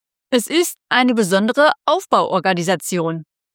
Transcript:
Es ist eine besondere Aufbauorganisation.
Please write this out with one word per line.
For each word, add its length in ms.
Es 160
ist 320
eine 240
besondere 600
Aufbauorganisation. 1400